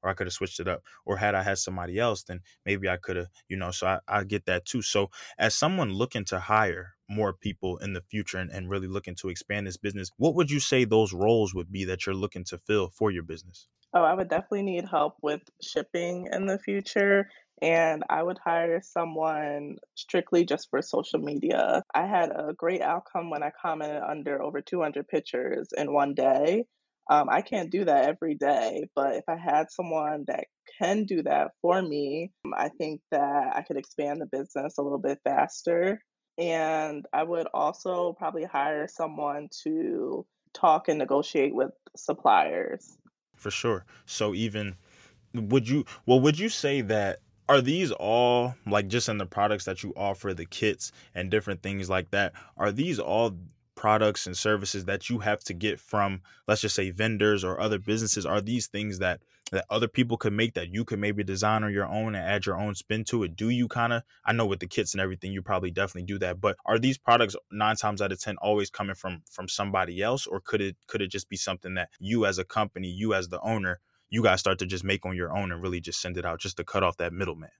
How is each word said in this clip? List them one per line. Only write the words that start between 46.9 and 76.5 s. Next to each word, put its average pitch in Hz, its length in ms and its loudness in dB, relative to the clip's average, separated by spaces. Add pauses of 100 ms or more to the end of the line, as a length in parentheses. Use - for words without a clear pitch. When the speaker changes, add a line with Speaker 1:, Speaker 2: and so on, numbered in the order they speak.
Speaker 1:
are 139 120 8
these 147 320 0
all, 120 600 4 (120)
like, 104 220 2
just 117 220 0
in 107 80 -2
the 98 80 -4
products 104 400 0
that 95 160 -6
you 101 140 -8
offer, 98 360 -2
the 85 140 -8
kits - 460 -2 (220)
and 92 160 -4
different 101 320 -2
things 98 280 -6
like 92 220 -2
that, 98 200 0 (240)
are 101 160 2
these 143 260 -2
all 104 380 2 (440)
products 107 460 4
and 90 100 -8
services 104 480 0
that 98 240 -4
you 120 120 -2
have 104 220 0
to - 120 -8
get 95 260 -2
from, 98 400 0 (260)
let's 107 140 4
just 107 140 0
say, 95 160 0
vendors 104 520 2
or 92 160 -2
other 107 200 0
businesses? 104 480 0
Are 98 160 0
these 113 240 -2
things 101 320 -6
that, 92 240 -2 (300)
that 95 180 0
other 113 180 2
people 117 300 0
could 101 160 0
make 113 180 0
that 87 160 -6
you 104 160 -4
could 107 140 -6
maybe 104 260 -2
design 107 400 0
on 104 80 -2
your 98 160 0
own 107 260 -2
and 95 80 -4
add 98 220 0
your 92 160 -2
own 104 140 -2
spin 110 300 -4
to 113 200 0
it? 85 120 -6
Do 107 120 -2
you 123 200 2
kinda, 117 360 0 (180)
I 110 120 2
know 117 100 2
with 98 160 0
the 90 60 -8
kits 95 260 -2
and 98 80 -2
everything, 95 320 -4
you 98 80 -4
probably 92 300 -2
definitely 90 420 -4
do 98 60 -4
that, 90 240 -4
but 101 140 2 (100)
are 110 120 4
these 131 200 2
products 117 380 4 (140)
nine 107 260 0
times 104 260 -2
out 98 100 0
of 92 80 -8
ten 104 220 -6
always 104 260 2
coming 98 260 -6
from, 90 360 -10
from 92 180 -12
somebody 92 540 -2
else, 123 240 0
or 95 140 -6
could - 200 -2
it, 98 160 -4 (100)
could - 140 -6
it 95 100 -4
just 98 200 -8
be 98 60 -8
something 92 380 -6
that 90 140 -4 (100)
you 107 280 2
as 95 120 0
a 92 60 -2
company, 98 440 -4
you 101 260 -2
as 90 160 -2
the 90 100 -8
owner, 98 400 -2 (300)
you 117 120 0
guys 95 180 6
start 95 180 2
to 95 80 -2
just 90 180 -6
make 98 220 -2
on 92 100 -4
your 85 180 -4
own 95 180 -2
and 85 100 -8
really 90 180 -4
just 82 220 -8
send 90 160 -6
it 85 80 -6
out 82 120 -4
just - 200 -8